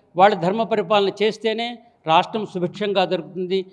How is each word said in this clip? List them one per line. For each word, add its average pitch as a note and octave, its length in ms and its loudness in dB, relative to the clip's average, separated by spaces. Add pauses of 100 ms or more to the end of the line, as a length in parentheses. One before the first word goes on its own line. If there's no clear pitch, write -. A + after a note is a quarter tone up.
(160)
వాళ్ళ G3+ 180 6
ధర్మ F#3+ 280 -2
పరిపాలన G3+ 480 0 (120)
చేస్తేనే A3 560 -2 (280)
రాష్ట్రం F#3 400 2
సుభిక్షంగా F#3+ 580 -2
దొరుకుతుంది. F#3 680 -4